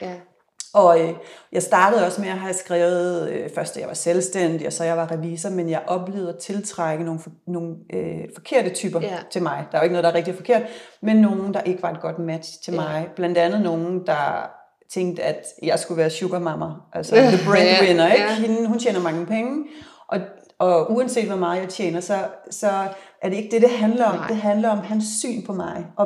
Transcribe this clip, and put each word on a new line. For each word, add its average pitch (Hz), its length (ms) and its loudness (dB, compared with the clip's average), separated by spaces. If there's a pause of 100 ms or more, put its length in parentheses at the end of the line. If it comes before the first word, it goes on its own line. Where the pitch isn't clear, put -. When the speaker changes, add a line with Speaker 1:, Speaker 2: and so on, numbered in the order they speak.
Speaker 1:
Ja. 185 120 -8 (600)
Speaker 2:
Og, 170 280 8
øh, 165 80 0 (420)
jeg 175 120 0
startede 196 420 4
også 180 160 -2
med 190 80 -4
at 190 80 -6
have 190 160 -6
skrevet, 175 800 0
øh, 123 240 -6
først 165 200 -6
da 135 40 -8
jeg 131 80 -8
var 123 60 -10
selvstændig, 170 720 0
og 147 60 -6
så 170 100 -4
jeg 165 140 0
var 165 140 -2
revisor, 165 380 -6
men 180 200 -4
jeg 156 180 -2
oplevede 180 420 -4
at 170 80 -10
tiltrække 170 680 -4
nogle 165 160 -6
for-, 160 120 -16 (160)
nogle, 170 280 -6 (180)
øh, 160 260 -6 (160)
forkerte 226 340 0
typer 165 320 -4
Speaker 1:
Ja. 190 160 -6 (140)
Speaker 2:
til 180 120 -4
mig. 147 280 -4
Der 160 60 -2
er 151 40 4
jo - 20 6
ikke 175 100 2
noget, 175 100 2
der 170 80 4
er 165 40 0
rigtig 175 200 -2
forkert, 220 260 2 (400)
men 220 160 4
nogen, 196 360 4
der 196 80 -4
ikke 180 220 -2
var 170 80 -2
et 165 100 -10
godt 165 180 -6
match 160 440 -8
til 180 100 -8
Speaker 1:
Ja. 170 80 -2
Speaker 2:
mig. 156 340 -4
Blandt 175 220 -2
andet 180 240 4
nogen, 175 460 -2
der 147 440 -2 (420)
tænkte, 180 300 -4
at - 220 -4 (180)
jeg 156 160 2
skulle 165 180 -6
være 160 120 2
sugar 180 300 -4
mama, 160 260 -4 (280)
altså 165 220 0
Speaker 1:
<laughs> 240 60 10
Ja. 254 100 8
Speaker 2:
the 180 140 4
breadwinner, 185 600 6
Speaker 1:
Ja. 180 80 6
Speaker 2:
ikke? 208 120 6
Speaker 1:
Ja. 214 100 0
Speaker 2:
Hende, 226 320 0
hun 226 120 0
tjener 214 220 0
mange 170 240 -2
penge, 247 400 -4 (420)
og, 202 120 -4 (400)
og 180 320 4
uanset 233 360 0
hvor 196 100 -4
meget 180 240 -2
jeg 185 80 -8
tjener, 175 300 -4
så, 190 280 -2 (240)
så - 180 -2 (520)
er 190 80 -4
det 196 80 -2
ikke 214 140 -8
det, 226 100 2
det 240 80 8
handler 226 360 2
om. 190 100 2
Speaker 1:
Nej. 165 120 -6
Speaker 2:
Det 220 100 -2
handler 208 320 2
om 208 80 2
hans 214 260 -2 (180)
syn 226 240 -6
på 202 80 -8
mig, 170 320 -8 (120)
og 202 80 2